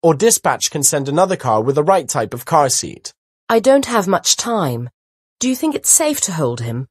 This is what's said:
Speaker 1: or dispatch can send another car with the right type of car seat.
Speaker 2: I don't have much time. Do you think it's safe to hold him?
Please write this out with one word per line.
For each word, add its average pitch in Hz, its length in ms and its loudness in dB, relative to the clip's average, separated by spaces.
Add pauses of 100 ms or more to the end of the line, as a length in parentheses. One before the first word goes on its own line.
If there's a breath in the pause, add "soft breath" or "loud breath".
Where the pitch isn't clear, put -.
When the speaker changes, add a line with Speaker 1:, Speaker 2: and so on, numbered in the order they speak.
Speaker 1:
or 165 120 4
dispatch 190 560 0
can 147 120 -4
send 139 260 0
another 180 280 2
car 110 260 0
with 135 140 0
the 151 80 2
right 170 240 2
type 117 260 -4
of 123 100 -12
car 147 240 2
seat. - 460 -6 (340)
Speaker 2:
I 226 120 2
don't 269 260 4
have 214 220 0
much - 280 0
time. 135 540 -4 (500)
Do 247 80 -2
you 262 60 0
think 302 200 -2
it's - 140 -4
safe 302 340 0
to 190 100 -4
hold 123 280 -2
him? 117 300 -6